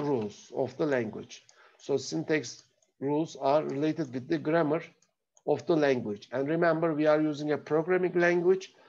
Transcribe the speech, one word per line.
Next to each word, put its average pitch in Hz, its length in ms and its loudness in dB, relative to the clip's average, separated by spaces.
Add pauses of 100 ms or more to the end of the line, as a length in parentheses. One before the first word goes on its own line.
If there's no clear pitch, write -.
rules 120 540 -4
of 127 220 -2
the 165 80 0
language. 123 580 -4 (340)
So 139 200 -2
syntax 151 680 -4 (360)
rules 147 360 -2
are 139 280 2
related 143 500 -2
with 123 140 -8
the 165 100 0
grammar 156 460 0 (640)
of 135 180 0
the 175 100 2
language. 120 560 0
And 135 160 -2
remember, 165 460 2
we 147 120 0
are 151 160 6
using 151 300 -2
a 143 60 0
programming 170 560 0
language, 175 600 2 (160)